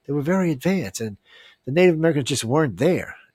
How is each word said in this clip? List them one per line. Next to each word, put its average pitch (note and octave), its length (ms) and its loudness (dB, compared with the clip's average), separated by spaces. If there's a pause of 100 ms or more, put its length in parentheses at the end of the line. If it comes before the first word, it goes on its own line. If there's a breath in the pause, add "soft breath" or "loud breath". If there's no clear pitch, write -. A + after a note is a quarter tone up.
They C#3 60 -6
were C#3+ 100 -2
very F3 300 0
advanced, C#3+ 480 -4
and G#2+ 160 -8 (480 loud breath)
the B2+ 80 -6
Native F3 240 4
Americans D#3 320 0
just C3 160 -2
weren't B2+ 320 0
there. D3+ 400 0 (180)